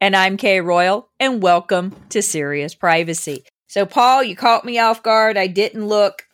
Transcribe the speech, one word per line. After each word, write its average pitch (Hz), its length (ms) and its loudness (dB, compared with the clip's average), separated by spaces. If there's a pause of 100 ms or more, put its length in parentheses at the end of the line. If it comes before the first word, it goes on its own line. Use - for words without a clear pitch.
And 196 140 0
I'm 190 220 0
Kay 196 240 0
Royal, 180 480 0 (100)
and 254 240 -2
welcome 180 540 0 (140)
to 214 120 -2
Serious 147 540 -6
Privacy. 165 680 -2 (220)
So, 202 180 -2
Paul, 254 380 2
you 202 140 -6
caught 233 280 0
me 240 140 -4
off 226 240 0
guard. 220 340 2
I 190 120 0
didn't 208 400 -4
look 208 340 0 (120)